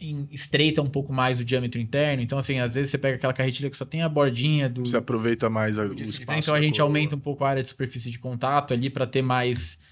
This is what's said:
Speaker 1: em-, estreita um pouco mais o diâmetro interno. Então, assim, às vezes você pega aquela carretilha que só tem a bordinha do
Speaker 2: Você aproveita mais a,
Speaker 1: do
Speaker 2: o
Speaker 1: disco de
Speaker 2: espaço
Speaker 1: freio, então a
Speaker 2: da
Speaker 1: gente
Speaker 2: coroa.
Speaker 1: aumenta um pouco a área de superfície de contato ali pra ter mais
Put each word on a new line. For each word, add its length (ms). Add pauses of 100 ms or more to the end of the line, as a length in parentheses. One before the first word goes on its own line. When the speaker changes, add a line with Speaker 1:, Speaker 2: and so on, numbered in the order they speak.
Speaker 1:
em-, 300
estreita 500
um 80
pouco 240
mais 260
o 60
diâmetro 340
interno. 420
Então, 160
assim, 220
às 160
vezes 160
você 60
pega 180
aquela 180
carretilha 360
que 80
só 80
tem 160
a 80
bordinha 580
do 180
Speaker 2:
Você 120
aproveita 520
mais 300
a, 60
Speaker 1:
do 80
Speaker 2:
o 20
Speaker 1:
disco 160
de 80
Speaker 2:
espaço 60
Speaker 1:
freio, 180
então 120
a 40
Speaker 2:
da 60
Speaker 1:
gente 100
Speaker 2:
coroa. 140
Speaker 1:
aumenta 260
um 40
pouco 260
a 40
área 140
de 60
superfície 420
de 80
contato 540
ali 160
pra 180
ter 140
mais 580 (120)